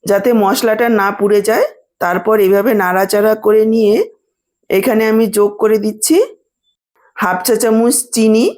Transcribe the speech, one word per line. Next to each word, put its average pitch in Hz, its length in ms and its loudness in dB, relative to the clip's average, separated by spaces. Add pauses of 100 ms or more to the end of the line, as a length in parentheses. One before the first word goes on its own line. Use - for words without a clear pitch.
যাতে 202 280 0
মশলাটা 214 560 0
না 202 220 0
পুড়ে 202 300 0
যায়। 226 260 0 (320)
তারপর 180 420 -2
এভাবে 202 340 2
নাড়াচাড়া 196 600 0
করে 214 300 2
নিয়ে 220 300 2 (760)
এখানে 220 360 0
আমি 220 200 2
যোগ 202 320 0
করে 220 200 0
দিচ্ছি 214 380 -2 (1000)
হাফ - 260 -4
চা 233 140 0
চামচ 226 400 0 (160)
চিনি। 220 320 2 (140)